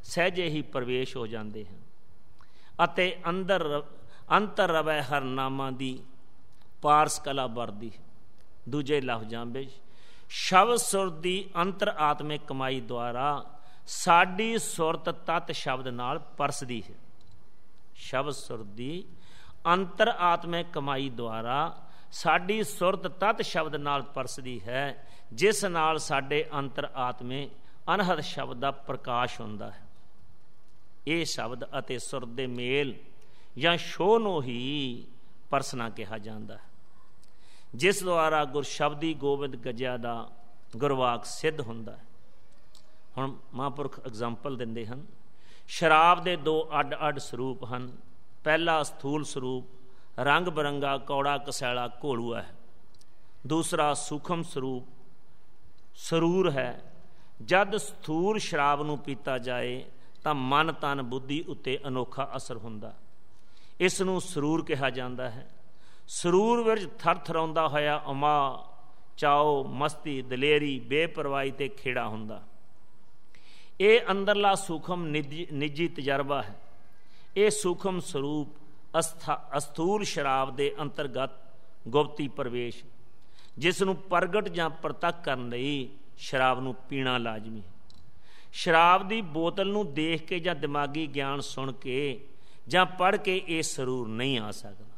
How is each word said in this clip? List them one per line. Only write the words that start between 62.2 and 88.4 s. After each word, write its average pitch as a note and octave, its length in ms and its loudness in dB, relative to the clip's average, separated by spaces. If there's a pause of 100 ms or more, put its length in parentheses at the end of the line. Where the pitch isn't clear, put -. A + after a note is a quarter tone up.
ਅਸਰ C3 220 -6
ਹੁੰਦਾ। G#2+ 360 -6 (840)
ਇਸ F#3 220 4
ਨੂੰ F#3 200 2
ਸਰੂਰ D#3 440 2
ਕਿਹਾ C#3 240 2
ਜਾਂਦਾ B2+ 400 -4
ਹੈ। C3 260 -8 (520)
ਸਰੂਰ A3 560 4
ਵਿੱਚ A3 260 2 (100)
ਥਰਥਰਾਉਂਦਾ D#3+ 680 2
ਹੋਇਆ D3 280 2
ਉਮਾ, C#3+ 720 2 (520)
ਚਾਉ, D3 460 6
ਮਸਤੀ, C3+ 580 -2
ਦਲੇਰੀ, C3+ 580 4
ਬੇਪਰਵਾਹੀ C#3 720 0
ਤੇ C3+ 160 -2
ਖੇੜਾ B2 400 -2
ਹੁੰਦਾ। G#2+ 360 -4 (1400)
ਇਹ A3 200 10 (100)
ਅੰਦਰਲਾ G3 440 6
ਸੂਖਮ E3+ 500 -2
ਨਿੱਜੀ, D3+ 480 -2
ਨਿੱਜੀ D3+ 340 0
ਤਜਰਬਾ C#3 540 0
ਹੈ। G2+ 180 -6 (800)
ਇਹ G#3 120 8
ਸੂਖਮ F#3 500 0
ਸਰੂਪ D3 480 -2 (520)
ਅਸਥਾ-, D#3 580 -2
ਅਸਥੂਲ F#3 460 2
ਸ਼ਰਾਬ C3+ 520 2
ਦੇ C#3+ 260 2
ਅੰਤਰਗਤ C3+ 480 -2 (580)
ਗੁਪਤੀ C#3+ 400 2
ਪ੍ਰਵੇਸ਼, A#2+ 580 -4 (720)
ਜਿਸ E3+ 260 4
ਨੂੰ F#3+ 120 2
ਪ੍ਰਗਟ F#3 520 2
ਜਾਂ E3 220 0
ਪ੍ਰਤੱਖ D#3 540 -2
ਕਰਨ B2+ 260 -2
ਲਈ B2+ 400 -2 (280)
ਸ਼ਰਾਬ C3 420 4
ਨੂੰ C3 160 -2
ਪੀਣਾ C3 420 0
ਲਾਜ਼ਮੀ A2 440 -4
ਹੈ। - 120 -6 (800)